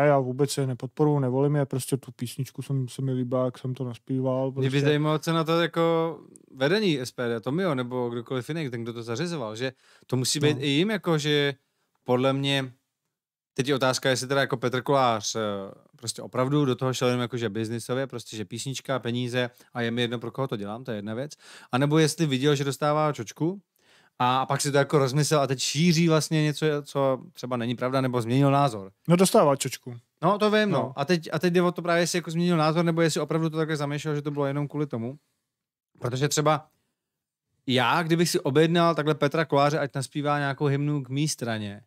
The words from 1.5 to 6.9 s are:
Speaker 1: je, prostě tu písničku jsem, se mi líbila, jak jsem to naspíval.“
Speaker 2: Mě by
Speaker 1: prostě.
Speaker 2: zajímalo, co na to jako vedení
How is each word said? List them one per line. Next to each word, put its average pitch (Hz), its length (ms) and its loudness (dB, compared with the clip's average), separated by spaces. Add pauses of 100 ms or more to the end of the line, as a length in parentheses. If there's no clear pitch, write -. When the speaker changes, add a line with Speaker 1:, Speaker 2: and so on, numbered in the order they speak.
Speaker 1:
je, 139 100 2
prostě 131 300 -4
tu - 160 -8
písničku 127 500 -8
jsem, 131 260 -2
se - 140 -10
mi 135 100 -2
líbila, 127 320 0
jak 123 140 -4
jsem 127 160 -6
to 131 100 -6
naspíval.“ 131 640 -2
Speaker 2:
Mě 131 100 -6
by 131 100 0
Speaker 1:
prostě. 143 160 2
Speaker 2:
zajímalo, 151 320 2
co 165 140 -2
na 165 120 2
to 165 160 2
jako 165 580 0 (360)
vedení 156 440 2